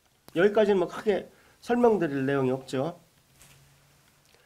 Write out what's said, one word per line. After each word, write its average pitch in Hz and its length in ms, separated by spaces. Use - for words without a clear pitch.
여기까지는 208 420
뭐 175 100
크게 - 440
설명드릴 175 680
내용이 135 240
없죠. 135 480